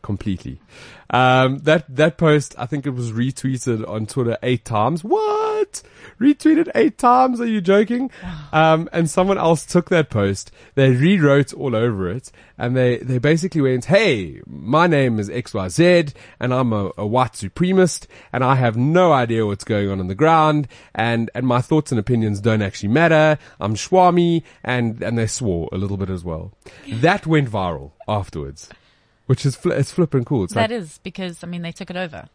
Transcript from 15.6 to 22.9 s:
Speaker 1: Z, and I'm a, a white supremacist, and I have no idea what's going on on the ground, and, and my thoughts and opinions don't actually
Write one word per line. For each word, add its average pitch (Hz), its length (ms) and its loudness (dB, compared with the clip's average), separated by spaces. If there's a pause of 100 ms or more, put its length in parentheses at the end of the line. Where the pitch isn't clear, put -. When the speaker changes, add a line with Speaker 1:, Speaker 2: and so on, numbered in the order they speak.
Speaker 1:
Z, 170 380 4 (340)
and 123 120 -2
I'm 127 200 0
a, 101 260 -2
a 104 80 -4
white 123 280 0
supremacist, 180 720 0 (260)
and 123 120 -2
I 131 120 2
have 120 200 2
no 160 360 4
idea 113 340 0
what's 101 180 -6
going 101 260 -2
on 98 100 -4
on 92 80 -6
the 98 80 -6
ground, 156 500 2 (280)
and, 117 400 -2
and 123 120 -4
my 123 140 2
thoughts 151 320 -2
and 120 80 0
opinions 110 400 -2
don't 110 220 0
actually 101 280 -6